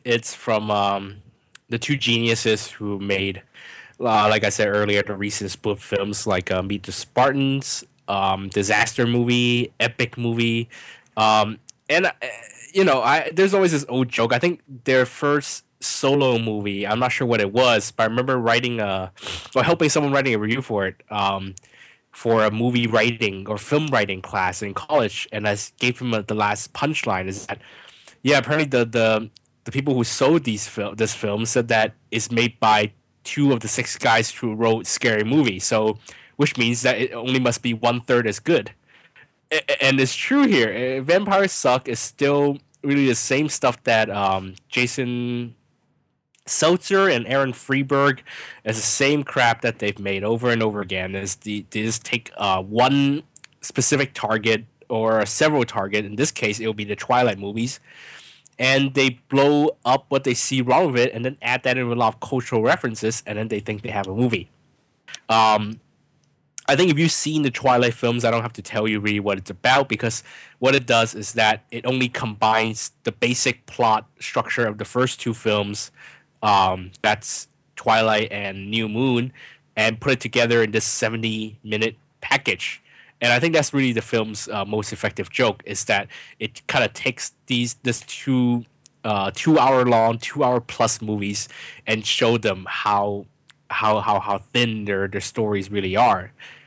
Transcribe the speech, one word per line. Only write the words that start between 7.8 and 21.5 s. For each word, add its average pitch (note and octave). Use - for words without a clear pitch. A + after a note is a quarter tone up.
um, G2
Disaster A2
Movie, A#2+
Epic A#2+
Movie. A#2
Um, G#2+
and, E3+
uh, -
you G3
know, C3+
I, D3
there's F#3+
always F#3
this C#3+
old B2
joke. A#2
I B2
think F3
their C3
first D3
solo C3+
movie, G2+
I'm A2
not B2
sure C3
what A#2
it G2+
was, A#2+
but A2+
I -
remember B2+
writing A#2+
a, F#2+
or C3
helping E3+
someone C#3+
writing C3+
a G#2+
review A#2
for G2+
it, F#2
um, G2